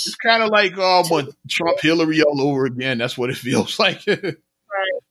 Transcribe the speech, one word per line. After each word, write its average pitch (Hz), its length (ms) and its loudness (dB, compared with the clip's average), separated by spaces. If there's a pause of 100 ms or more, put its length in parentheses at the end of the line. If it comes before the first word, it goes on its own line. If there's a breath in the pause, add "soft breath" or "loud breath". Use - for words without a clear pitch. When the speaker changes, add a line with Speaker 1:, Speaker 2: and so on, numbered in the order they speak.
Speaker 1:
It's - 80 -10
kinda 226 320 2
like, 202 300 2
um, 185 280 4
Speaker 2:
two 165 80 0
Speaker 1:
when 147 140 -2 (220)
Trump, 170 320 -2
Hillary 156 420 2
all 147 180 2
over 135 240 2
again. 127 320 -4
That's 120 200 -4
what 123 120 -2
it 127 80 -6
<laughs> - 0 -
feels 120 400 -2
like. 196 300 0
Speaker 2:
Right. 190 840 -6 (200)